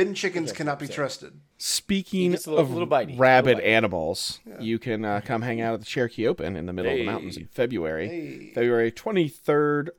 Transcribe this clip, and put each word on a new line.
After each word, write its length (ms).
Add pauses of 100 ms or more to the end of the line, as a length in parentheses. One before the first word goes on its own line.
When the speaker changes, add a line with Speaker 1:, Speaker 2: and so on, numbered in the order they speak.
Speaker 1:
bin 80
chickens 380
Speaker 2:
Be 40
careful, 20
Speaker 1:
cannot 220
be 80
Speaker 2:
so. 60
Speaker 1:
trusted. 400 (240)
Speaker 3:
Speaking 640
Speaker 2:
He 80
gets 160
a 60
little, 140
Speaker 3:
of 60
Speaker 2:
little 160
bitey. 320
Speaker 3:
rabid 380
Speaker 2:
Little 120
bitey. 40
Speaker 3:
animals, 760
Speaker 1:
Yeah. 140
Speaker 3:
you 180
can, 240
uh, 220
come 160
hang 180
out 140
at 80
the 40
Cherokee 420
Open 280
in 100
the 60
middle 220
of 40
the 80
mountains 300
in 80
Speaker 4:
Hey. 80
Speaker 3:
February. 560
Speaker 1:
Hey. 460
Speaker 3:
February 400
twenty-third, 1040